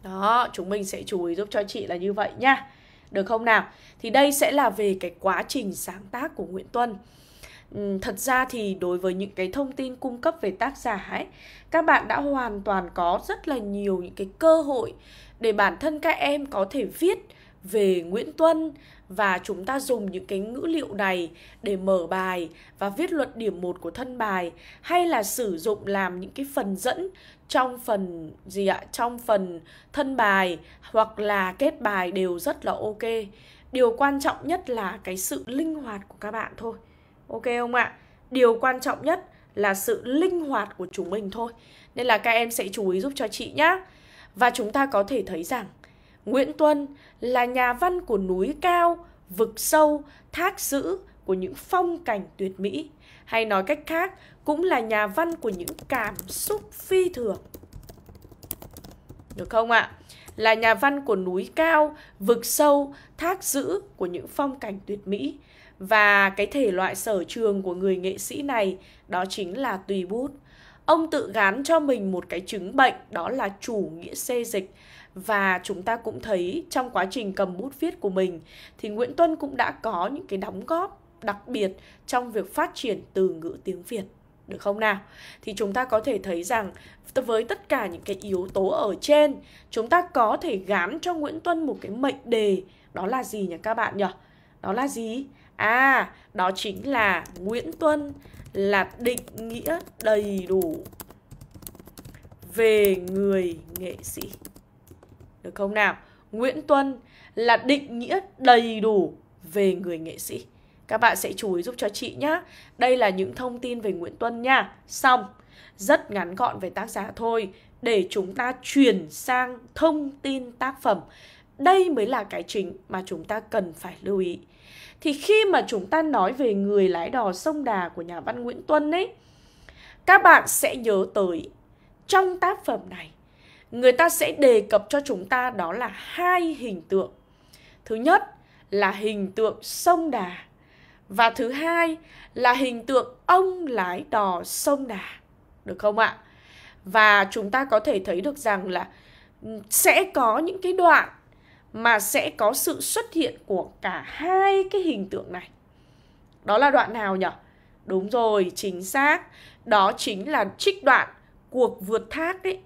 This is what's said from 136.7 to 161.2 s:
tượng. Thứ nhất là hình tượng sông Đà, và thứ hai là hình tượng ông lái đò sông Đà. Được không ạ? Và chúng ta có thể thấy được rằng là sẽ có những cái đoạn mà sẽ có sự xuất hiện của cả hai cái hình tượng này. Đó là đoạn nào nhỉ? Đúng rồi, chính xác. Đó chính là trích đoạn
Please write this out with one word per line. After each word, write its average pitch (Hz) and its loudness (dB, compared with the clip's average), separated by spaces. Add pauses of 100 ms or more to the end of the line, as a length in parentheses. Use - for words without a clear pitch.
tượng. 190 -2 (720)
Thứ 226 -4
nhất 320 4 (480)
là 196 2
hình 202 -4
tượng 214 0
sông 330 0
Đà, 185 -4 (720)
và 226 4
thứ 233 -4
hai 330 0 (380)
là 240 4
hình 247 -2
tượng 247 0 (120)
ông 370 4
lái 202 -4
đò 196 0
sông 285 -2
Đà. 196 -10 (600)
Được 190 -10
không 208 2
ạ? 220 4 (640)
Và 208 6
chúng 202 -4
ta 262 2
có 220 4
thể 214 0
thấy 175 -2
được 285 -4
rằng 196 -2
là 180 -4 (840)
sẽ 349 6 (100)
có 240 4
những 359 -4
cái 359 0
đoạn 330 6 (640)
mà 226 4
sẽ - 0
có 214 2
sự 277 -2
xuất 453 -4
hiện 311 -2 (120)
của 185 -4 (120)
cả 185 -6
hai 381 2
cái 403 0
hình 247 -2
tượng - -10
này. 180 -14 (960)
Đó 208 4
là 277 6
đoạn 240 4
nào 202 -2
nhỉ? 185 0 (580)
Đúng 190 -2
rồi, 214 4
chính 185 -6
xác. 285 2 (420)
Đó 208 6
chính 214 -6
là 240 2 (120)
trích 381 0
đoạn 233 6 (420)